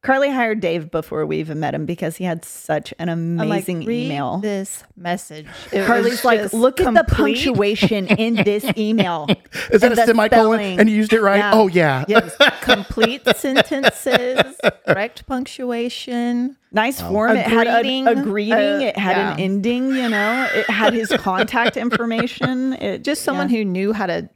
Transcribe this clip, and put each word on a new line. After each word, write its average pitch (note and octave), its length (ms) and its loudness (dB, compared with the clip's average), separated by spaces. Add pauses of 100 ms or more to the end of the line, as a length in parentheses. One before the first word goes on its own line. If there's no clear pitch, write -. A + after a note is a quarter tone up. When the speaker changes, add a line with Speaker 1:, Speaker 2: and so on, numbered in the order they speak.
Speaker 1:
Carly C4+ 300 2
hired A3+ 280 0
Dave E3 300 -2
before D#3 380 -4
we D#3 100 -2
even D#3 220 -6
met D#3 160 -4
him D#3+ 100 -6
because E3 300 -6
he F#3 80 -8
had E3 200 -4
such - 540 -6
an E3+ 100 -6
Speaker 2:
I'm E3+ 300 -4
like, E3 80 -2
Speaker 1:
amazing F#3 400 -4
Speaker 2:
"Read A#3+ 220 -4
Speaker 1:
email. - 320 -4
Speaker 2:
this G3+ 440 -6 (140)
message." F3 480 -8 (260)
It G3 140 0
Speaker 1:
Carly's A#3 280 2
Speaker 2:
was A#3 120 -6
Speaker 1:
like, A3+ 140 4
Speaker 2:
just G#3 160 -4
Speaker 1:
"Look B3+ 260 2
at C4 140 2
the E4 80 8
Speaker 2:
complete. - 320 2 (100)
Speaker 1:
punctuation G#3 640 2
in A3 260 2 (100)
this G#3 220 0 (100)
email." G3 540 -2
Speaker 3:
<laughs> - 420 -4
Is G#3 100 6
that B3 100 4
Speaker 1:
And - 20 0
Speaker 3:
a - 40 0
Speaker 1:
the A#3 100 4
Speaker 3:
semicolon? A3 220 4 (280)
Speaker 1:
spelling. F#3+ 220 -2
Speaker 3:
And A3 100 6
you G#3+ 60 2
used G#3+ 180 2
it A3+ 80 4
right? G3+ 160 4
Speaker 1:
Yeah. G#3 160 2
Speaker 3:
Oh, A3 140 6
yeah. D#3 400 2
Speaker 2:
Yes. A3+ 280 2 (260)
Complete A#3 680 0
Speaker 3:
<laughs> A3 60 4
Speaker 2:
sentences, C4 1200 0 (320)
correct - 400 -2
punctuation. B3 1300 -4 (140)
Speaker 1:
Nice A3+ 320 -2
Speaker 3:
Wow. E3+ 80 -8
Speaker 1:
form. G#3+ 260 2
Speaker 2:
A - 40 0
Speaker 1:
It - 40 -4
had A3+ 220 4
a, A3+ 160 2
Speaker 2:
greeting. C4 240 0
Speaker 1:
a A#3+ 160 4
greeting. G#3 300 -2
Speaker 2:
Uh, D4 340 2
Speaker 1:
It - 100 -4
had F#3 200 0
an E3+ 200 -2
Speaker 2:
yeah. F#3+ 80 -2
Speaker 1:
ending, A#3+ 480 -2
you B3+ 160 -2
know. A3 460 -2
It G#3+ 120 -2
had G#3+ 260 2
his A3 160 -2
contact A3 680 0
Speaker 2:
<laughs> A#3+ 80 -4
Speaker 1:
information. A#3+ 880 -2
It, - 300 -6
Speaker 2:
Just D4 180 -4
someone - 300 -2
Speaker 1:
yeah. A3+ 80 2
Speaker 2:
who G#3+ 60 -2
knew F#3+ 280 -2
how G#3 140 -4
to E3+ 280 -6